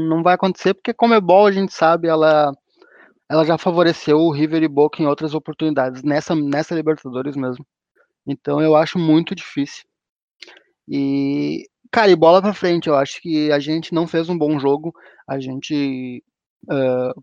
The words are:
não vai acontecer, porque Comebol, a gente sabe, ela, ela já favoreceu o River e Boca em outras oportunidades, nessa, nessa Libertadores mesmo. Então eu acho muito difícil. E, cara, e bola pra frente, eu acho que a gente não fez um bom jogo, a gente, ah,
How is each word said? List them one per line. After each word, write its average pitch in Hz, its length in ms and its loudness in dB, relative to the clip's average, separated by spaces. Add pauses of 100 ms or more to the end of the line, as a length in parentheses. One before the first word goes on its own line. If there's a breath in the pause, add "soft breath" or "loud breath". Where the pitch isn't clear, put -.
não 160 140 0
vai 180 120 2
acontecer, 190 400 -2
porque - 180 -8
Comebol, 208 540 4
a 202 60 2
gente 190 200 -2
sabe, 165 360 0
ela, 156 440 2 (800 soft breath)
ela 160 140 2
já 160 120 0
favoreceu 165 640 2
o 165 140 2
River 156 300 -2
e 160 60 2
Boca 147 340 0
em 151 40 0
outras 147 280 -2
oportunidades, 139 680 -4
nessa, 147 320 -2
nessa 151 400 -2
Libertadores 143 640 -4
mesmo. 127 280 -6 (640)
Então 143 340 -4
eu 156 140 4
acho 160 240 2
muito 165 360 2
difícil. - 500 -8 (1040 loud breath)
E, 139 760 -4 (260)
cara, 214 200 4
e 175 60 6
bola 165 260 6
pra 202 100 0
frente, 175 360 -2
eu 147 80 2
acho 139 260 -2
que 151 300 -2
a 147 60 2
gente 156 360 -6
não 165 120 0
fez 165 220 -4
um 175 80 -4
bom 151 220 0
jogo, 143 340 -2 (340 soft breath)
a 139 120 -8
gente, 131 840 -8 (460)
ah, 127 540 -2